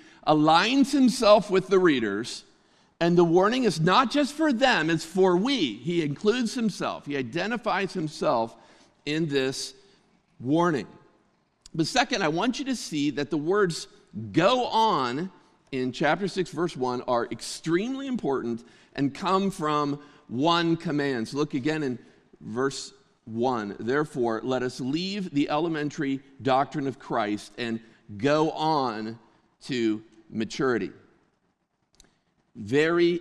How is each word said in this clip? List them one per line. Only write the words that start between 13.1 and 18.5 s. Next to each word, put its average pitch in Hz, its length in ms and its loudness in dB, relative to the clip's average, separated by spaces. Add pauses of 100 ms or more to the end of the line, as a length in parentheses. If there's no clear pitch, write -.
that 139 180 -4
the 165 80 0
words 175 500 0 (460)
"go 220 320 4
on" 180 680 2 (400)
in 127 220 -2
chapter 165 340 0
six, 180 240 -6
verse 165 240 -4
one 123 280 -2
are 117 280 0
extremely 214 760 -4
important 127 580 -4 (300)